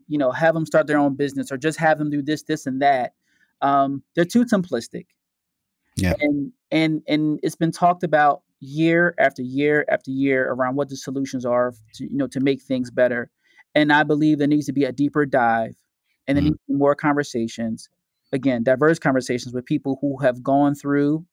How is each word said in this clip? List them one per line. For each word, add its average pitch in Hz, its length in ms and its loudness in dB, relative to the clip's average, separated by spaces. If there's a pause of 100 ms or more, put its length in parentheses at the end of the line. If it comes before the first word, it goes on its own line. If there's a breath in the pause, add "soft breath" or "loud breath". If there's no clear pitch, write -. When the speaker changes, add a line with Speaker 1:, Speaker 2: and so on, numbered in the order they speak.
Speaker 1:
you 147 100 -2
know, 127 140 0
have 160 240 2
'em 160 100 -2
start 151 220 2
their 147 100 2
own 143 160 2
business, 135 380 -4
or 135 40 -6
just 151 220 -4
have 156 200 2
them 151 120 -2
do 147 100 -4
this, 147 220 -4
this, 156 240 -6
and 131 160 -4
that. 131 300 2 (500)
Um, 139 400 2 (140)
they're 175 80 2
too 240 200 2
simplistic. 175 640 -4 (880)
Speaker 2:
Yeah. 185 260 0
Speaker 1:
And, 147 300 -2 (220)
and, 156 340 0
and 151 380 0
it's 160 100 -4
been 165 160 -2
talked 175 320 0
about 151 400 2 (160)
year 165 600 0
after 139 240 0
year 143 460 0
after - 220 -2
year 135 400 0
around 127 240 -2
what 139 140 -4
the 135 80 -12
solutions 131 480 -6
are 123 280 0 (220)
to, 135 100 -14
you - 120 -8
know, 139 120 -2
to 131 120 -6
make 135 220 0
things 127 280 -4
better. 120 400 0 (460 soft breath)
And 147 160 4
I 151 100 6
believe 151 360 2
there 143 100 2
needs 147 180 2
to 139 60 -4
be 139 120 0
a 127 80 -2
deeper 147 340 0
dive, 117 500 0 (500)
and 139 100 0
there 143 60 2
Speaker 2:
Mm. 147 40 2
Speaker 1:
needs 151 100 0
to - 160 -8
be 139 60 0
more 143 180 4
conversations, 117 920 -4 (440)
again, 127 320 0
diverse 143 340 4
conversations 123 560 -2
with 123 120 -6
people 139 340 -2
who 139 180 -4
have 123 240 0
gone 143 320 2
through 143 580 -2